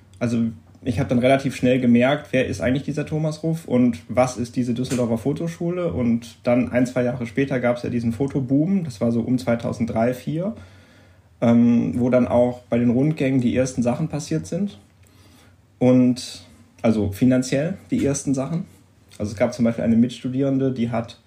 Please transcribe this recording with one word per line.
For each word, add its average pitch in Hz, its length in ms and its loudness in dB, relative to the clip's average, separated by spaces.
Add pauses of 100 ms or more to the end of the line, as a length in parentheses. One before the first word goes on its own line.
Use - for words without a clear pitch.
(180)
Also 117 280 0 (360)
ich 127 180 -2
hab 135 100 -2
dann 120 100 2
relativ 135 360 2
schnell 127 240 2
gemerkt, 123 520 2
wer 127 160 0
ist 95 140 -6
eigentlich 131 220 0
dieser 156 220 -6
Thomas 156 380 -4
Ruff 165 220 -4
und 123 420 2
was 123 300 0
ist 120 180 -8
diese 123 180 -2
Düsseldorfer 123 440 -2
Fotoschule? 170 760 -4
Und 117 520 -2
dann 123 280 2
ein, 123 160 2
zwei 123 160 -2
Jahre 120 220 -4
später 135 340 -2
gab's 120 240 0
ja 117 60 -4
diesen 117 240 -2
Fotoboom, 143 720 0
das - 160 -10
war 117 100 2
so 117 100 0
um 127 160 0
zweitausenddrei, 117 760 -2
vier, 170 420 -6 (840)
ähm, 117 580 4
wo 123 100 0
dann 123 180 4
auch 123 420 2
bei 117 80 0
den 120 140 2
Rundgängen 135 500 2
die 120 140 0
ersten 127 280 0
Sachen 123 240 -2
passiert 156 400 -6
sind. 196 320 -6 (1000)
Und, 254 680 2 (360)
also 107 300 2
finanziell 131 680 0 (140)
die 131 140 0
ersten 139 280 -2
Sachen. 156 320 -4 (520)
Also 104 160 -6
es - 40 -12
gab 120 160 0
zum 120 120 0
Beispiel 117 180 0
eine 113 140 2
Mitstudierende, 131 760 0
die 117 200 -4
hat, - 360 -6